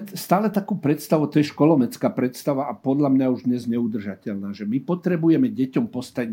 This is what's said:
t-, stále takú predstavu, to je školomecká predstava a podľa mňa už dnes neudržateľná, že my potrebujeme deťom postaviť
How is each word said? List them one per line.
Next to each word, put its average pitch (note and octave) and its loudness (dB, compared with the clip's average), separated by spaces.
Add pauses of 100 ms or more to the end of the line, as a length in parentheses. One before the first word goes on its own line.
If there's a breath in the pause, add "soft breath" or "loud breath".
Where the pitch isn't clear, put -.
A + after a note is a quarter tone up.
t-, - -14
stále G#3 0
takú G3+ -2
predstavu, D3 0
to D3+ 4
je D3 2
školomecká C3+ 2
predstava C3 -2
a A2+ -8
podľa C#3 0
mňa C3+ 4
už A#2+ -2
dnes B2 -2
neudržateľná, G#2 -4
že G2+ -8
my B2+ -2
potrebujeme E3 2
deťom B2 -2
postaviť B2 -6